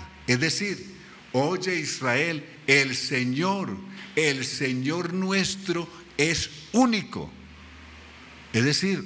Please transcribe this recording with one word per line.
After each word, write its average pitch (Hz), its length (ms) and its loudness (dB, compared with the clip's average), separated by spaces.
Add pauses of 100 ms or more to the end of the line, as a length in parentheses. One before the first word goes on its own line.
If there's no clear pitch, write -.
(260)
Es 123 140 4
decir, 165 420 -2 (500)
oye 180 460 0
Israel, 143 640 0 (240)
el 135 300 4
Señor, 139 800 0 (400)
el 139 300 2
Señor 147 680 -2
nuestro 185 760 0 (260)
es 151 320 2 (240)
único. 214 580 2 (1200)
Es 117 100 4
decir, 151 420 0